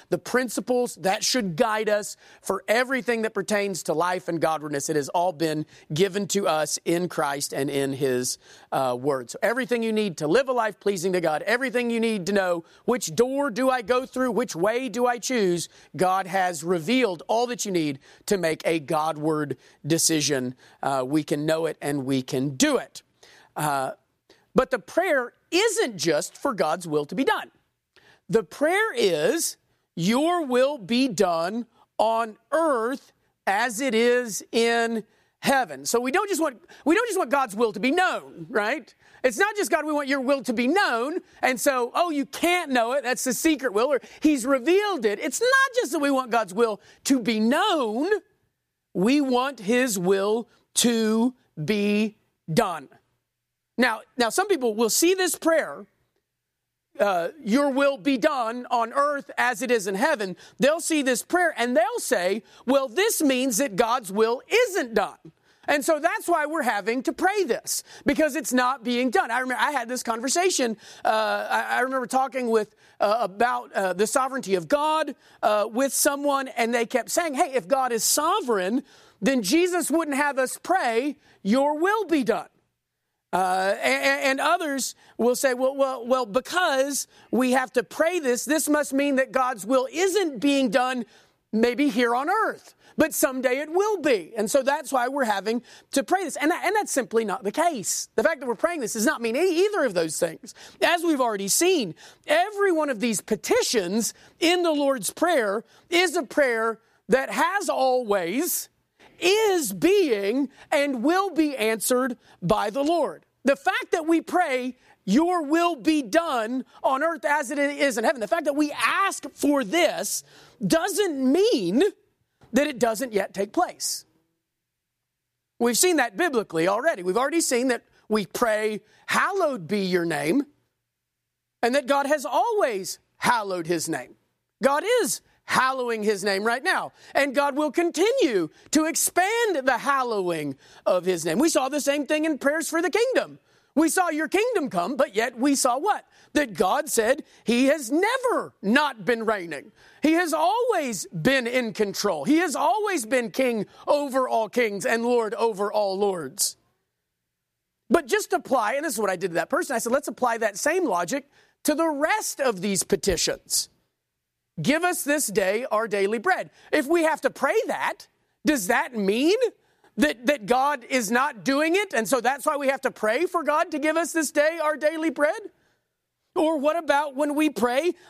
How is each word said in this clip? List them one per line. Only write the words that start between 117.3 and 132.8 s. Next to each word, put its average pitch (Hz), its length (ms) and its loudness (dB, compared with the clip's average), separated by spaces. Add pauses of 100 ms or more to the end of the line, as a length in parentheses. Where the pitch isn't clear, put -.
it 285 80 -4
is 285 400 0
in 226 60 0
heaven," 277 160 0
the 208 80 -4
fact 330 160 0
that 277 140 -2
we 294 160 0
ask 320 600 0
for 277 300 2
this 208 640 0 (400)
doesn't 320 640 0
mean 294 500 2 (720)
that 285 160 2
it 277 100 -6
doesn't 226 360 -2
yet 196 200 -2
take 208 200 -6
place. - 500 -2 (1600)
We've 233 180 2
seen 359 180 4
that 233 220 0
biblically 214 500 0
already. 226 360 0
We've 185 140 -2
already 294 220 0
seen 254 300 0
that 233 160 -4 (240)
we 214 160 0
pray, 214 560 -2 (240)
"Hallowed 294 600 0
be 202 140 -2
your 180 240 0
name," 165 420 0 (1160)
and 233 100 2
that 269 140 0
God 277 180 2
has 277 200 0
always 294 760 -2 (160)